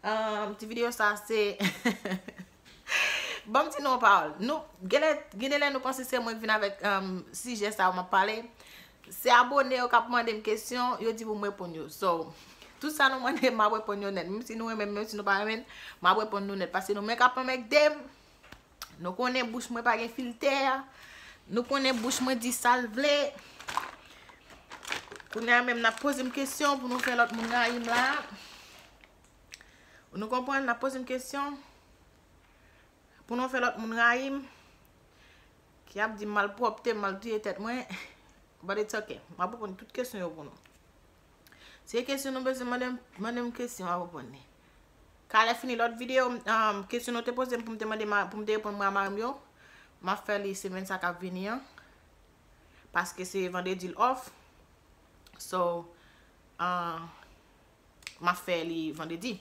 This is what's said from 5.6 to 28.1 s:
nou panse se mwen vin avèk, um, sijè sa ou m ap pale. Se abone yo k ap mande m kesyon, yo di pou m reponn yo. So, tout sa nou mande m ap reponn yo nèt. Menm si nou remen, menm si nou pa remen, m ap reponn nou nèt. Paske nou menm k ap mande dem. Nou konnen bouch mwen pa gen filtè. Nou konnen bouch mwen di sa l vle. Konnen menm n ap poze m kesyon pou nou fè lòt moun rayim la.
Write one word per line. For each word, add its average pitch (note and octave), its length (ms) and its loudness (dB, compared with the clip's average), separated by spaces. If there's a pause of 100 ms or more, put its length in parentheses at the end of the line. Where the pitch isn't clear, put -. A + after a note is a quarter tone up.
nou C4 140 -2
panse B3+ 220 -2
se B3+ 160 0
mwen A3+ 200 -4
vin A3 120 2
avèk, G3+ 320 0
um, F#3+ 260 2 (220)
sijè G#3+ 400 -2
sa F#3 160 4
ou F#3 60 -2
m F3+ 60 -2
ap F3+ 100 -6
pale. G#3 280 4 (680)
Se - 240 0
abone B3+ 440 6
yo B3 120 2
k A#3+ 80 8
ap A#3 120 2
mande A#3 240 2
m G#3+ 120 -6
kesyon, B3 560 0
yo A3+ 120 0
di A3 120 -8
pou G#3+ 120 -2
m G3+ 100 -2
reponn F3+ 300 -8
yo. D3+ 120 -8
So, E3 420 0 (500)
tout D4 120 -2
sa C#4 180 6
nou C4 100 -4
mande C4 280 2
m A3 120 2
ap A3 160 4
reponn G3+ 280 -4
yo G3+ 80 -2
nèt. F3 160 -4
Menm G#3+ 160 -6
si A3+ 120 -8
nou A3+ 140 -4
remen, G#3 220 -2
menm G#3 120 -4
si G#3 120 -8
nou G3+ 80 -2
pa G3 160 4
remen, A3+ 200 -2 (400)
m F3 80 8
ap G#3+ 140 6
reponn G3+ 260 -4
nou G3 80 -4
nèt. F3 160 -2
Paske G3 220 0
nou G3+ 100 -4
menm A#3 120 0
k B3 100 8
ap A#3+ 100 2
mande C4 220 -2 (100)
dem. D4 280 6 (1000)
Nou F3+ 160 -4
konnen B3+ 340 0
bouch A#3+ 200 -8
mwen A#3 160 -2
pa A#3 120 6
gen A#3 160 -4
filtè. C4+ 420 0 (960)
Nou A#3+ 160 0
konnen C4 360 2
bouch B3+ 240 0
mwen C4 160 2
di B3 120 0
sa B3 240 6
l A#3+ 120 -2
vle. C#4+ 260 4 (2250)
Konnen A#3 320 4
menm B3 160 0
n A#3 80 2
ap A3+ 160 2
poze C4 240 0
m B3+ 80 -4
kesyon C#4 460 0
pou B3 100 -6
nou B3 80 -2
fè B3+ 160 0
lòt A#3+ 220 6
moun A3+ 180 -2
rayim A#3+ 320 2
la. A#3+ 180 4 (2000)